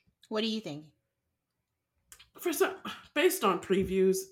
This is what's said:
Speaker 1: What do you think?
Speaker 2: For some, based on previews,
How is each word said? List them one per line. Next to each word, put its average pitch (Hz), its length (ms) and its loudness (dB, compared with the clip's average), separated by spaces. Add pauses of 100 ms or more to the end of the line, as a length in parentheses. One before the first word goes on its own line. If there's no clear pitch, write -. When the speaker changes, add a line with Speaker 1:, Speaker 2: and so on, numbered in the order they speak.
(280)
Speaker 1:
What 214 140 -4
do 226 60 -2
you 220 120 -4
think? 151 240 -12 (1500)
Speaker 2:
For 349 140 -6
some, 370 220 0 (400)
based 330 280 2
on 190 180 2
previews, 190 580 2 (120)